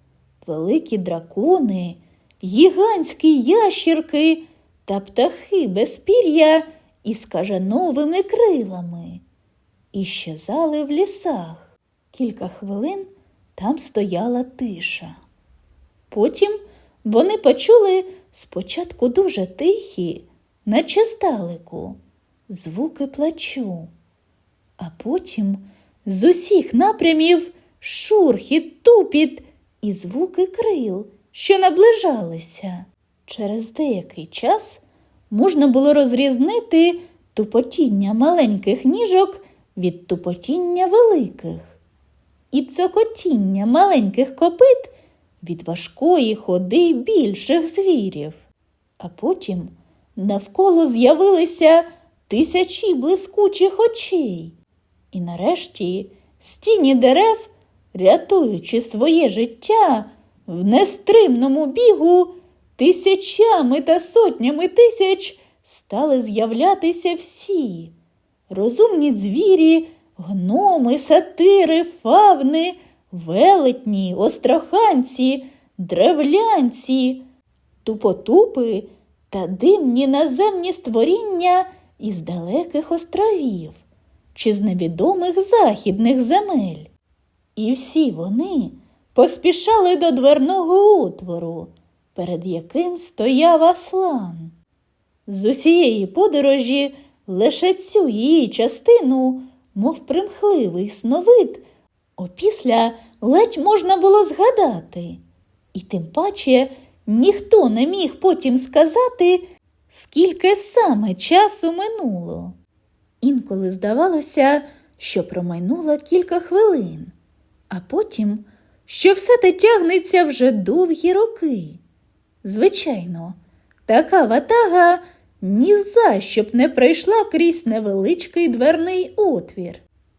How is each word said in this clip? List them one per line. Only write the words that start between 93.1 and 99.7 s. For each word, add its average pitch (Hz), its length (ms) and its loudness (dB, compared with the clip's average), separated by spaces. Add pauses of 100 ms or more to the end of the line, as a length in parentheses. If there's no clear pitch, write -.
Аслан. 262 880 -2 (760)
З 202 220 -4
усієї 262 580 2
подорожі 277 880 0 (320)
лише 233 460 0
цю 370 360 -2
її 247 380 0
частину, 262 960 0 (340)